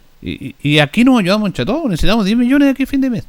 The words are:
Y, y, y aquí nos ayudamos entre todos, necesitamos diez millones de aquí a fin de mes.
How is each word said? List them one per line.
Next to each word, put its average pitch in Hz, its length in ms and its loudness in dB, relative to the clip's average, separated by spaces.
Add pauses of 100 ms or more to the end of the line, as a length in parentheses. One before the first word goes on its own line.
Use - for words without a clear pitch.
(220)
Y, - 400 -12
y, 143 140 -2
y 151 40 4
aquí 147 240 0
nos 254 160 4
ayudamos 208 280 0
entre - 180 -4
todos, 285 240 -4
necesitamos 196 340 2
diez 202 140 0
millones 269 300 2
de 269 40 2
aquí 269 120 -4
a 254 40 -2
fin 277 140 -2
de 269 80 -2
mes. 214 200 -6